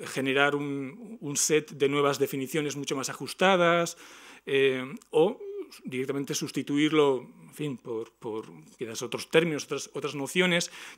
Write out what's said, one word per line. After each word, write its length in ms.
generar 500
un, 640
un 160
set 360
de 160
nuevas 300
definiciones 580
mucho 200
más 140
ajustadas, 880
eh, 380
o 280
directamente 500
sustituirlo, 960
en 120
fin, 220
por, 360
por 340
quizás 260
otros 280
términos, 340
otras, 280
otras 220
nociones. 560